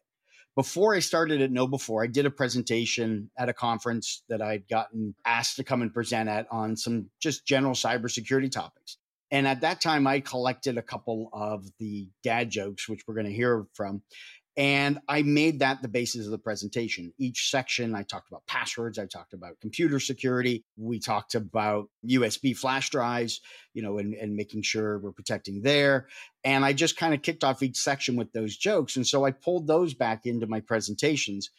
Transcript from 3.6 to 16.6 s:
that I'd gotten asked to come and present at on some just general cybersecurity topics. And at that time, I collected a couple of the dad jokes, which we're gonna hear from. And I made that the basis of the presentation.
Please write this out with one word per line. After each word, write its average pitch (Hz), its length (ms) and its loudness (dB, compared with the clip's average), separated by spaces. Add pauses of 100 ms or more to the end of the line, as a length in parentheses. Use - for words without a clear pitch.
that 110 120 -2
I'd 107 260 -4
gotten 110 460 -2 (100)
asked 117 340 0
to 131 60 -4
come 123 200 0
and 107 100 -4
present 113 340 0
at 107 220 -2
on 110 260 -2
some 117 440 -4
just - 260 -2
general 135 300 4
cybersecurity 120 760 0
topics. - 460 -10 (320)
And 139 180 4
at 131 140 2
that 160 180 2
time, 147 280 4
I 139 140 4
collected 127 580 -2
a - 20 -2
couple 110 520 -6
of 104 340 -6 (100)
the 104 320 -8 (140)
dad 120 260 0
jokes, 98 400 -6
which 107 180 -8
we're 110 80 -8
gonna 107 140 -2
hear 113 440 2
from. 101 280 -6 (560)
And 143 500 4
I 147 140 2
made 147 380 4
that 135 220 2
the 131 60 -4
basis 117 380 -2
of 104 60 -6
the 110 60 -2
presentation. 104 800 -6